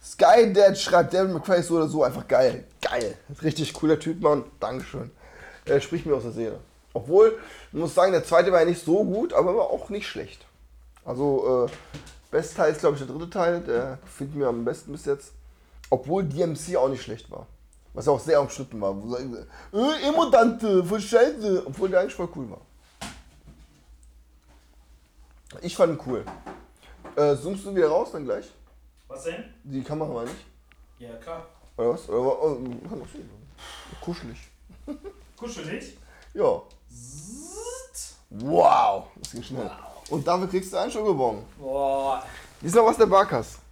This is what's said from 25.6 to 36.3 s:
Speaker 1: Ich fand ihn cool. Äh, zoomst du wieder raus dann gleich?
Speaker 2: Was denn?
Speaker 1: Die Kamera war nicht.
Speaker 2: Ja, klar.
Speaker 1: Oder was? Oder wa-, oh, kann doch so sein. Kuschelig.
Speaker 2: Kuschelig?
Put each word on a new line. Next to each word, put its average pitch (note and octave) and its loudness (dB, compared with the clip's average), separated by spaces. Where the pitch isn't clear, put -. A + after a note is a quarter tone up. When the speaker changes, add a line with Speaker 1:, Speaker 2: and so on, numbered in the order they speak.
Speaker 1:
Ich F3+ -8
fand E3+ 4
ihn - -10
cool. B2 -4
Äh, D3 4
zoomst G3 -8
du G3 -8
wieder E3+ 4
raus F#3 0
dann D#3 -10
gleich? - -6
Speaker 2:
Was - -16
denn? E3+ -8
Speaker 1:
Die C3+ -8
Kamera D3 -6
war A#2 -6
nicht. A#2+ -10
Speaker 2:
Ja, A#2 -16
klar. E3 -14
Speaker 1:
Oder A#2 0
was? - -12
Oder G#2 -2
wa-, B2+ 0
oh, D#3 0
kann A3 -10
doch - -14
so D4+ -18
sein. - -20
Kuschelig. D3+ -12
Speaker 2:
Kuschelig? G#3 -12